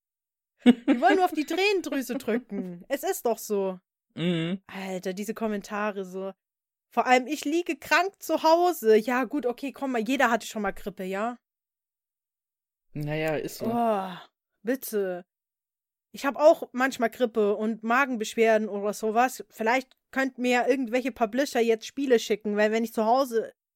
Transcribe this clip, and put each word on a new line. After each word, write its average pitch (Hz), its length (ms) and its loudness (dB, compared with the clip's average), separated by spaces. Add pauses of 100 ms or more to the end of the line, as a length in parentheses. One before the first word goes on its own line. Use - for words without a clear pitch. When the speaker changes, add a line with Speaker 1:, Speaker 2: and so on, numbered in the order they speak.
(920)
Speaker 1:
Die 240 100 2
wollen 381 160 6
nur 370 80 4
auf 359 80 0
die 302 140 -4
Tränendrüse 320 680 -2
drücken. 196 680 -6
Speaker 2:
<laughs> - 40 -18
Speaker 1:
Es 277 140 -4
ist 370 240 -2
doch 220 120 0
so. 190 400 -4 (380)
Speaker 2:
Mhm. 170 520 -2
Speaker 1:
Alter, 190 460 -6
diese 208 200 -8
Kommentare 208 720 -4
so. 190 280 -10 (580)
Vor 226 160 0
allem, 254 220 6
„Ich 294 180 -6
liege 330 300 -2
krank 349 460 0
zu 320 220 -2
Hause.“ 320 520 6
Ja, 247 280 0
gut, 254 220 -4
okay, 240 260 -4
komm 269 200 -6
mal, 233 100 -2
jeder 247 280 2
hatte 226 160 0
schon 214 160 -6
mal 196 100 -2
Grippe, 190 320 -12
ja? 208 340 -6 (1600)
Speaker 2:
Naja, 151 420 -4
ist - 220 -6
so. 233 240 -2
Speaker 1:
Oh, 196 300 -2 (500)
bitte. 196 600 -4 (880)
Ich - 140 -10
hab 269 100 -2
auch 311 360 4
manchmal 247 380 -2
Grippe 220 460 0
und 220 280 -4
Magenbeschwerden 226 840 2
oder 202 260 -4
sowas. 226 560 0
Vielleicht 240 460 -2 (160)
könnt 269 260 -4
mir 247 300 2
irgendwelche 254 440 0
Publisher 240 480 0
jetzt 226 260 2
Spiele 262 320 2
schicken, 208 380 -2
weil 214 160 4
wenn 226 120 0
ich 220 100 -8
zu 220 120 0
Hause 233 460 2 (240)